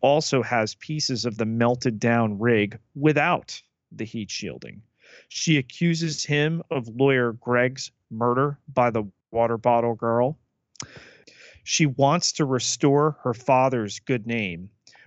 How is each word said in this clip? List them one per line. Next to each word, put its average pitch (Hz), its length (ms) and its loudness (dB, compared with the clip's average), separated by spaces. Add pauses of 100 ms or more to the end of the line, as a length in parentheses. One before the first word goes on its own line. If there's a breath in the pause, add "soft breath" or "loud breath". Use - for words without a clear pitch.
also 139 400 4
has 110 340 0
pieces 139 500 -4
of 110 120 -6
the 113 80 -2
melted 117 540 0
down 117 400 2
rig 107 400 2 (160)
without 147 680 0 (300)
the 107 140 -10
heat 107 260 -10
shielding. 90 500 -12 (460 loud breath)
She - 300 0
accuses 160 680 -2
him 151 460 0
of 127 160 -4
lawyer 123 460 2
Greg's 123 580 -2 (180)
murder 123 480 0 (160)
by 120 160 4
the 110 140 0 (260)
water 117 280 0
bottle 117 360 2
girl. 117 460 0 (1200 loud breath)
She - 220 0
wants 139 480 2
to 156 120 -2
restore 143 760 2
her 123 120 -2
father's 127 680 0
good 117 260 -4
name, 101 440 -6 (380 soft breath)